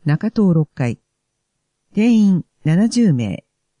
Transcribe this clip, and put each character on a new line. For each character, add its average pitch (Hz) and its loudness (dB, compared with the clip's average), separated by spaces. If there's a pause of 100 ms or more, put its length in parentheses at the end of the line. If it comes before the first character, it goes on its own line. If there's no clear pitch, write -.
中 160 -4
棟 196 0
六 160 0
階。 120 -6 (960)
定 220 2
員 202 2 (200)
七 180 0
十 226 2
名。 113 -6 (360)